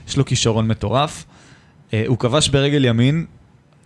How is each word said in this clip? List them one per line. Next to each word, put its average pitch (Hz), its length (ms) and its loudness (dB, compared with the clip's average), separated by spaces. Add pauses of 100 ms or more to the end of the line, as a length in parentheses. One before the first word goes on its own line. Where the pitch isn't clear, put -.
יש - 100 -6
לו 135 80 2
כישרון 113 420 0
מטורף, 113 580 -4 (680)
אה, 110 140 0
הוא 120 100 0
כבש 131 320 0
ברגל 139 360 2
ימין, 123 400 2 (600)